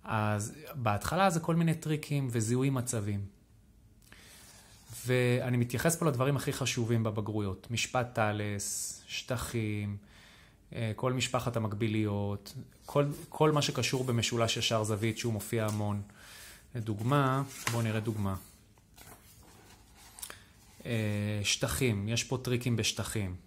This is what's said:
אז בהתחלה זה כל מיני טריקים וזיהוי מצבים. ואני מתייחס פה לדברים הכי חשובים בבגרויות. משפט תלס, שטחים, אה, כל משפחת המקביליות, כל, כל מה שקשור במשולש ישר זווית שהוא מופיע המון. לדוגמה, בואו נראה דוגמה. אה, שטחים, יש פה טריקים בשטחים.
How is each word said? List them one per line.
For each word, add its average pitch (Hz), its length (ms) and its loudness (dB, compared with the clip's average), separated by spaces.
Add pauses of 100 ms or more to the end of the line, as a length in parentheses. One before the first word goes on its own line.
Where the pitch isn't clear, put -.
אז 107 500 0 (200)
בהתחלה 143 560 2
זה 165 100 2
כל 165 160 2
מיני 165 180 4
טריקים 151 560 -2
וזיהוי 123 400 2
מצבים. 110 500 0 (1900)
ואני 123 500 4
מתייחס 123 400 2
פה 170 100 0
לדברים 135 300 2
הכי 131 160 -2
חשובים 117 500 2
בבגרויות. 104 680 -2
משפט 120 440 -2
תלס, 104 920 -2
שטחים, 104 920 -4 (760)
אה, 113 240 -2
כל 127 160 0
משפחת 123 440 0
המקביליות, 104 1000 0 (320)
כל, 143 200 2 (220)
כל 156 240 4
מה 147 100 4
שקשור 127 420 0
במשולש 117 520 2
ישר 110 280 2
זווית 110 340 0
שהוא 120 140 -2
מופיע 107 340 -2
המון. 104 360 0 (720)
לדוגמה, 127 680 2 (300)
בואו 117 100 0
נראה 110 180 0
דוגמה. 104 340 -2 (2500)
אה, 104 580 0
שטחים, 110 640 0
יש 120 160 0
פה 127 180 -2
טריקים 123 340 0
בשטחים. 101 600 -2 (100)